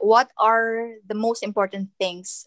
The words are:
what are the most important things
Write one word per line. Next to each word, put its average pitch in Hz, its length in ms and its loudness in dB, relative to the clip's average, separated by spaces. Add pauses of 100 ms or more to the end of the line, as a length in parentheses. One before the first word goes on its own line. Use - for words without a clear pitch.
what 220 340 4
are 226 720 0
the 208 100 -4
most 226 240 -2
important 196 560 -4
things 180 480 -6